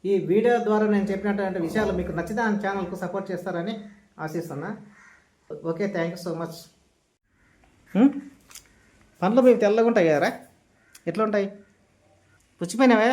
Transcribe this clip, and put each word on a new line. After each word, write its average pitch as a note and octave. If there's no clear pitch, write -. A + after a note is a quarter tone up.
ఈ -
వీడియో A3+
ద్వారా G#3+
నేను G3
చెప్పినటువంటి G3
విషయాలు G3
మీకు F3
నచ్చితే G#3+
ఆ A3
ఛానల్కు F#3+
సపోర్ట్ F#3+
చేస్తారని F3+
ఆశిస్తున్నా. D#3
ఓకే, E3+
thank E3+
you -
so E3+
much. E3+
హ్మ్? A#3+
పండ్లు A3
మీకు A3+
తెల్లగా A3+
ఉంటాయి G3
కదరా, D3+
ఎట్లా F3
ఉంటాయి? G#3
పుచ్చిపోయినవే? A3+